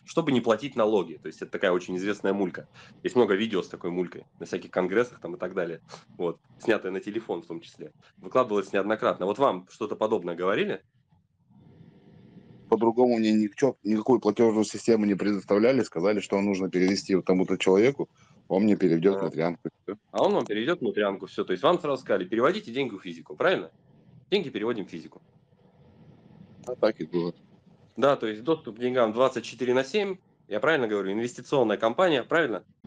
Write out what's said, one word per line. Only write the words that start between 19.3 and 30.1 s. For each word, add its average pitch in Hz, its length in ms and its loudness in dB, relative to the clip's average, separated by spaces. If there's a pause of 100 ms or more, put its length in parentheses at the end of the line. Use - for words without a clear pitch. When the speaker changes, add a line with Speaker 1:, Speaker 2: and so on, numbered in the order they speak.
Speaker 2:
Все. 98 120 -10 (160)
Speaker 1:
А 113 120 0
он 196 100 2
вам 127 140 0
переведет 120 340 -2
внутрянку, 98 460 -2
все. 98 180 -4
То 92 80 -2
есть 90 100 -4
вам 165 180 4
сразу 143 200 -2
сказали, 95 240 -2
переводите 123 480 0
деньги 120 220 -4
в 90 60 -14
физику, 80 360 -14
правильно? 131 340 -2 (600)
Деньги 185 180 0
переводим 107 380 -4
в - 40 -20
физику. 78 300 -16 (1500)
Speaker 2:
А 127 80 -10
так - 240 0
и 82 60 -8
было. 85 280 -2 (640)
Speaker 1:
Да, 135 180 4
то 120 120 -4
есть 107 160 -8
доступ 139 340 -4
к - 20 -12
деньгам 123 340 2
двадцать 120 320 0
четыре 120 280 -2
на 131 100 4
семь, 196 340 -4 (300)